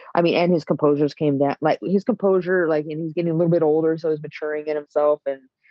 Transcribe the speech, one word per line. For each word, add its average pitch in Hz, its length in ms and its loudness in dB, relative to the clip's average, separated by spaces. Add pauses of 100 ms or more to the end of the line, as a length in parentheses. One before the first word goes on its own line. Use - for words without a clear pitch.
(140)
I 175 80 2
mean, 160 140 2
and 175 160 2
his 160 120 0
composure's 147 500 0
came 147 240 0
down, 139 220 0
like, 151 220 0
his 185 220 0
composure, 185 640 0
like, 151 200 0
and 156 140 -6
he's 160 120 -6
getting 170 180 -2
a - 20 0
little 170 160 2
bit 170 120 4
older, 160 360 2
so 160 120 -4
he's 151 120 -4
maturing 151 460 -8
in 151 80 -2
himself 147 500 0
and, 135 140 -6 (300)